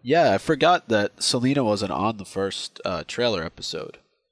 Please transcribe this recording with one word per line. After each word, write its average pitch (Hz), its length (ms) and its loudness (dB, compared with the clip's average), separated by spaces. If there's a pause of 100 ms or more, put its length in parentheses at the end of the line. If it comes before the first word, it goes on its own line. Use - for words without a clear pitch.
Yeah, 151 320 4
I 196 40 2
forgot 160 500 2
that 104 340 0
Selena 131 420 2
wasn't 104 280 0
on 104 240 -2
the 98 80 -12
first, - 600 -6
uh, 90 220 -4
trailer 110 380 -2
episode - 540 -10 (340)